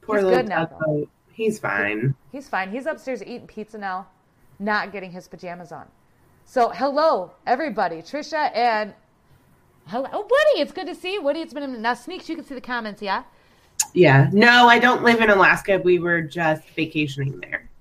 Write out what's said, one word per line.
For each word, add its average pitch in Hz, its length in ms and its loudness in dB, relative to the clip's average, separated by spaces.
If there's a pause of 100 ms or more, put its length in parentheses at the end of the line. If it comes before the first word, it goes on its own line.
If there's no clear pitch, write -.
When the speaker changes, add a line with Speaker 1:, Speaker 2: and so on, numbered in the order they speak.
Speaker 1:
Poor 214 140 -4
Speaker 2:
He's 202 80 2
Speaker 1:
little 190 160 4
Speaker 2:
good 226 80 -4
now, 165 180 -2
though. 104 120 -16
Speaker 1:
tugboat. 151 320 -4 (220)
He's 220 260 -4
fine. 107 560 -2 (180)
Speaker 2:
He's 277 160 -16
fine. 190 220 -6
He's 254 160 -8
upstairs 262 360 -10
eating 233 240 -16
pizza 214 320 -16
now, 190 300 -10 (500)
not 202 340 -4
getting 185 200 -12
his 180 160 -18
pajamas 175 440 -16
on. 151 140 -18 (580)
So, 240 260 0
hello, 269 640 0 (140)
everybody. 220 560 -2
Trisha 302 520 -4
and 214 380 0 (920)
hello. 240 260 -6
Oh, 381 100 -6
Woody, 523 400 2
it's - 100 -6
good 370 140 -10
to 339 80 -10
see 370 200 -8
you. 392 80 -6
Woody, 294 180 -2
it's 320 140 -12
been 285 80 -8
a, 285 60 -8
now, 240 260 -4
Sneaks, 339 340 -16
you 320 80 -6
can 302 80 -14
see - 100 -16
the 247 60 -12
comments, 226 400 -10
yeah? 208 240 -6 (680)
Speaker 1:
Yeah. 143 380 6
No, 240 360 8
I - 100 8
don't 240 240 2
live 233 180 4
in 214 100 4
Alaska. 185 520 4
We 180 160 4
were 170 240 0
just 156 480 -2
vacationing 147 680 -4
there. - 280 -12 (120)